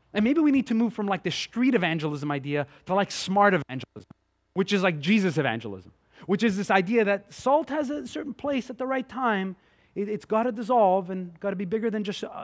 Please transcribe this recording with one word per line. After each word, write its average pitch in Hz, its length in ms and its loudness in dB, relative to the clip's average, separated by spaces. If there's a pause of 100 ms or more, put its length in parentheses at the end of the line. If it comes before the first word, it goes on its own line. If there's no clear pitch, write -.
(140)
And 208 100 2
maybe 294 180 4
we 302 100 6
need 269 160 2
to 226 80 0
move 226 180 2
from, 208 140 -4
like, 190 160 -2
the 175 80 -2
street 254 420 0
evangelism 156 580 0
idea 143 360 -2 (180)
to, 185 80 -2
like, 196 180 0
smart 202 420 4
evangelism, 127 580 -6 (420)
which 190 200 -2
is, 185 100 2
like, 175 160 2
Jesus 185 380 2
evangelism, 110 560 -4 (340)
which 185 160 0
is 208 140 2
this 202 120 -4
idea 202 360 4
that 196 280 -2
salt 285 360 2
has 277 200 -2
a 294 180 -6
certain 302 260 -8
place 277 360 -4
at 247 80 -12
the 254 80 -6
right 262 240 -4
time. 202 460 -2 (380)
It, 202 160 -4
it's 208 160 -6
gotta 226 260 0
dissolve 202 580 2
and 180 300 -10
gotta 196 160 -4
be 196 100 -6
bigger 220 240 -2
than 214 140 -4
just, 190 200 -6
uh, - 40 -8 (160)